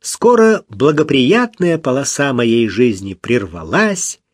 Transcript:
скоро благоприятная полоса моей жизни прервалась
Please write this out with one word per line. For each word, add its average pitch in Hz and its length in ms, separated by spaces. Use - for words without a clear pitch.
скоро 220 680
благоприятная 156 1080
полоса 139 540
моей 117 360
жизни 98 460
прервалась 110 1040